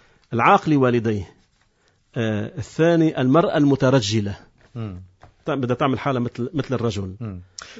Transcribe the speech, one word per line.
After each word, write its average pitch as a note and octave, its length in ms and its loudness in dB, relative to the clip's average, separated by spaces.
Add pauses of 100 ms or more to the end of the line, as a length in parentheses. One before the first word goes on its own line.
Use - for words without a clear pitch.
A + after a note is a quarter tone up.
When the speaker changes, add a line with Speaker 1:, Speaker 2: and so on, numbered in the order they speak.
(340)
Speaker 1:
العاق D#3+ 360 4
لوالديه. A#2+ 640 0 (800)
آه، A2 420 -4
الثاني D#3+ 640 0
المرأة D#3+ 360 2
المترجلة. B2+ 800 2 (400)
Speaker 2:
مم. G2+ 260 -10 (440)
Speaker 1:
طيب، C#3 160 -2
بدها A#2+ 140 0
تعمل C3 240 0
حالة C3 200 -2
مثل، A#2+ 340 -6
مثل C3 220 -2
الرجل. G2 440 -4
Speaker 2:
مم. G2 220 -12 (380)